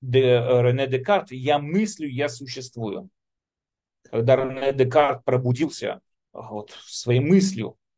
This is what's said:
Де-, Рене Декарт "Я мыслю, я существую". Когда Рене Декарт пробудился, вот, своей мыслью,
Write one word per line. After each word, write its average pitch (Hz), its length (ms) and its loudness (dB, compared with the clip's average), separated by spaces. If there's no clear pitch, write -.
Де-, 131 180 2
Рене 123 680 4
Декарт 131 440 0
"Я 131 280 0
мыслю, 160 480 -4
я 139 220 -4
существую". 123 800 -10
Когда 117 260 2
Рене 135 380 -2
Декарт 139 500 2
пробудился, 127 760 -2
вот, - 360 -14
своей 123 340 0
мыслью, 190 580 2